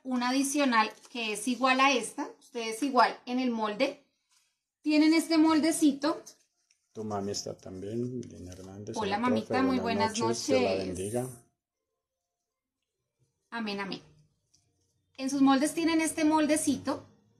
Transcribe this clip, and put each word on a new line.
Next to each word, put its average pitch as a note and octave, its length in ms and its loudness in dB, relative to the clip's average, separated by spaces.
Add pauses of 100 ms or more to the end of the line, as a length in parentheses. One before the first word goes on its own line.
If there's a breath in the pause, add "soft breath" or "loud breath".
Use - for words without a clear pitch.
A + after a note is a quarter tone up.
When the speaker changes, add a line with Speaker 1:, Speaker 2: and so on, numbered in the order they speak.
Speaker 1:
una B3 240 -2
adicional C4+ 640 2 (180)
que A3+ 220 -6
es G#3 160 -6
igual B3+ 320 2
a C#4+ 120 6
esta. A#3+ 360 -4 (100)
Ustedes A3+ 440 -8
igual B3 420 2
en B3 140 -4
el B3+ 120 0
molde. A3 540 -4 (760)
Tienen D4+ 320 4
este E4 240 2
moldecito. D#4 840 2 (720)
Speaker 2:
Tu A2 100 -10
mami G2+ 300 -4
está G2+ 240 -8
también, A2 640 -8
Lina F2+ 320 -16
Hernández. F#2+ 420 -14
Speaker 1:
Hola, G#3 220 -2
Speaker 2:
Hola, - 40 -6
Speaker 1:
mamita, D#3+ 280 0
Speaker 2:
profe, C4 140 0
Speaker 1:
muy C4 160 2
Speaker 2:
buenas A2+ 400 -2
Speaker 1:
buenas - 0 -
Speaker 2:
noches, A#2 300 -2
Dios - 120 4
la G2 80 2
Speaker 1:
noches. F#2+ 180 -2
Speaker 2:
bendiga. G2+ 400 -4 (2250)
Speaker 1:
Amén, G#3+ 320 -6
amén. F3+ 220 -8 (1120)
En C4+ 140 -6
sus C#4 100 -2
moldes C4+ 320 4
tienen D#4+ 300 2
este D#4+ 240 0
moldecito D4+ 800 0 (340)